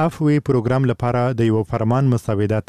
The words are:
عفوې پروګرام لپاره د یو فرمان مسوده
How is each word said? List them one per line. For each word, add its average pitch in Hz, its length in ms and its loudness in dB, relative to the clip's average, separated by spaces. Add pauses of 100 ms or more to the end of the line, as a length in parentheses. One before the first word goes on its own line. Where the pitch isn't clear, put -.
عفوې 151 440 0
پروګرام 127 440 0
لپاره 120 280 -2 (180)
د 113 120 2
یو 110 200 0
فرمان 123 440 0
مسوده 107 440 -2 (100)